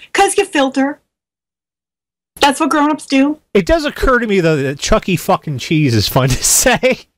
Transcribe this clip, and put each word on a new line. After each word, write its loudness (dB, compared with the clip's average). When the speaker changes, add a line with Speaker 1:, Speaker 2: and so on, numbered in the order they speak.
Speaker 1:
'cause 2
you 2
filter. -2
That's 0
what -2
grown-ups 0
do. 0
Speaker 2:
It 2
does 2
occur 0
to -4
me, 0
though, 2
that -4
Chuck -2
E. 2
fucking -2
Cheese 0
is 0
fun 0
<laughs> 0
to -2
say. 0